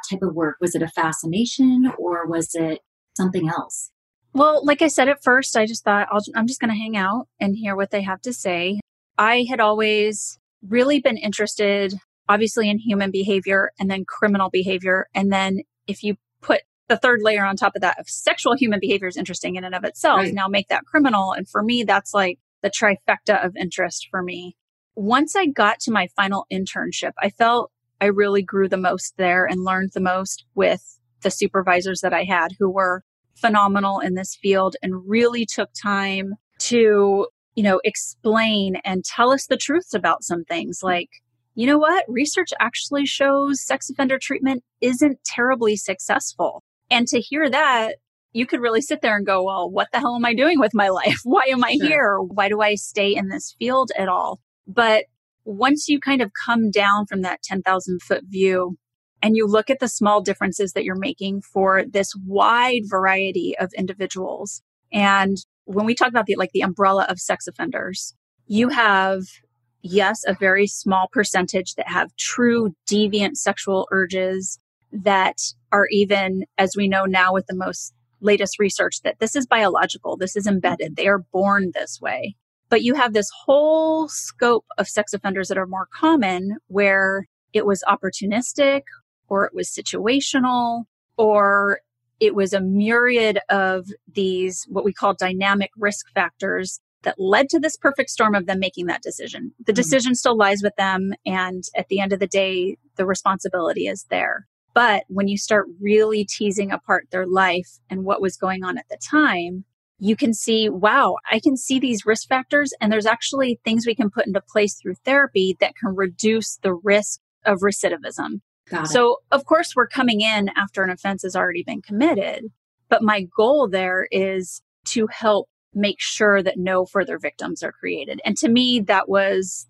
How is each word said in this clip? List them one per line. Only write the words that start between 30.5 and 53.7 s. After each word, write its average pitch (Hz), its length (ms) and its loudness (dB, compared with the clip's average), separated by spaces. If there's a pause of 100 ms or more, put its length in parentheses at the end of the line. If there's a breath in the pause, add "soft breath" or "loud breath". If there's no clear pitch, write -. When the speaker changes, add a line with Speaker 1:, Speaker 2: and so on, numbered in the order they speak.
Speaker 2:
with 185 460 0 (240)
the 190 80 0
supervisors 185 720 0
that 180 120 0
I 175 120 0
had, 175 340 0
who 196 100 0
were 185 340 -2 (320)
phenomenal 202 640 2
in 185 160 -4
this 190 200 -8
field 190 460 0
and 185 260 -6
really 233 380 2
took - 240 -6 (100)
time 196 560 -4 (240)
to, 202 680 4 (280)
you 220 80 0
know, 190 200 4
explain 214 1000 0
and 185 200 -4
tell 247 260 2
us 269 160 0
the 247 100 0
truths 311 360 -2
about 175 300 0
some - 220 -4
things. 170 380 -8
Like, 180 260 -2 (460)
"You 226 120 0
know 294 100 4
what? 320 300 4
Research 294 420 -2 (100)
actually 285 460 -2
shows 277 600 0
sex - 240 -4
offender 269 300 0
treatment 262 440 -2 (180)
isn't 254 440 2
terribly 240 500 0
successful." - 880 -4 (260)
And 240 180 2
to 262 120 2
hear 285 300 0
that, 254 460 2 (380)
you 233 120 0
could 262 160 -2
really 226 200 2
sit 302 200 -4
there 226 160 2
and 202 80 -2
go, 190 180 2
"Well, 185 260 -4
what 196 220 0
the 247 80 -2
hell 240 160 -2
am 240 100 0
I 240 80 2
doing 285 260 4
with 220 140 2
my 202 160 4
life? 190 300 0
<laughs> - 40 -14
Why 262 260 2
am 254 140 2
I 240 160 2
Speaker 1:
Sure. 285 80 2
Speaker 2:
here? 247 340 2
Why 196 280 0
do 214 120 0
I 208 140 2
stay 202 400 -2
in 196 140 -4
this 196 300 -10
field 254 380 0